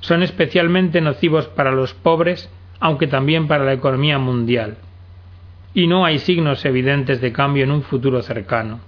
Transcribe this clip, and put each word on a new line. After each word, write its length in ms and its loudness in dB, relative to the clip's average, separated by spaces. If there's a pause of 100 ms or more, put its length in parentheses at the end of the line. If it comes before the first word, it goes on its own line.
son 240 0
especialmente 760 2
nocivos 460 0
para 240 0
los 240 -2
pobres, 580 0 (280)
aunque 260 0
también 400 0
para 180 2
la 80 2
economía 460 0
mundial. 580 -2 (1000)
Y 120 2
no 180 2
hay 140 0
signos 460 0
evidentes 560 0
de 120 -2
cambio 320 0
en 60 0
un 120 0
futuro 380 -2
cercano. 680 -6